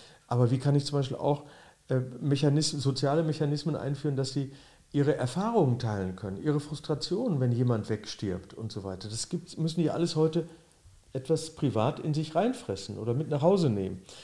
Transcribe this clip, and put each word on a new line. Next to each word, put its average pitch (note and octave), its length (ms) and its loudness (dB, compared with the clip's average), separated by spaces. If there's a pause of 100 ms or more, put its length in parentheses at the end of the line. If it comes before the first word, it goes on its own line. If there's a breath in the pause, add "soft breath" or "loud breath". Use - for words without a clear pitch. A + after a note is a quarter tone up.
(280 loud breath)
Aber B2 220 4
wie C3 80 2
kann C#3 160 4
ich C#3+ 100 4
zum C#3+ 140 -2
Beispiel C3 180 -2
auch, C#3+ 280 0 (440 loud breath)
äh, C3 120 0 (200)
Mechanismen, D3 640 2
soziale C#3 400 2
Mechanismen D3+ 520 0
einführen, C#3 420 -2
dass C3+ 180 -2
sie C3+ 180 -2 (400 loud breath)
ihre C#3+ 240 4
Erfahrungen E3+ 640 2
teilen G2+ 360 -2
können, F#2+ 280 -8
ihre D3 180 0
Frustrationen, D#3 800 -2
wenn B2 120 2
jemand A#2 360 2
wegstirbt G2+ 640 -6
und A2 180 -10
so G2 140 -10
weiter? F#2+ 240 -8
Das A2 220 -8
gibt's, - 260 -8
müssen E3 240 -2
die D#3+ 100 4
alles E3 240 0
heute D#3+ 320 2 (640 loud breath)
etwas D#3 440 -2
privat A#2 420 2
in D3+ 160 -2
sich D#3 220 -2
reinfressen E3 600 -2
oder A2 180 -2
mit D3 140 -2
nach C#3+ 140 0
Hause F3 260 6
nehmen. F#2+ 320 0 (240 loud breath)